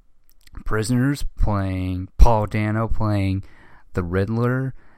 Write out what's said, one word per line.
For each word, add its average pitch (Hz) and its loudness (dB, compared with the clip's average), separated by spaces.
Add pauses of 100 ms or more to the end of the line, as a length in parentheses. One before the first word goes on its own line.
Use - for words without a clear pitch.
(640)
Prisoners 123 0 (140)
playing, 92 -2
Paul 110 8
Dano 107 -2
playing 98 0 (500)
the 95 -2
Riddler, 117 -2 (240)